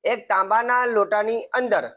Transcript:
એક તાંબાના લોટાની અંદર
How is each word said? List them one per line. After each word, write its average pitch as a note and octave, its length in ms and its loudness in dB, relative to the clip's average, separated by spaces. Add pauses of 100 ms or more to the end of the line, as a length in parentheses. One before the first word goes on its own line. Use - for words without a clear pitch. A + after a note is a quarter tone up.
એક A3 240 -2
તાંબાના A#3 580 0
લોટાની G#3+ 580 0
અંદર G#3 520 -2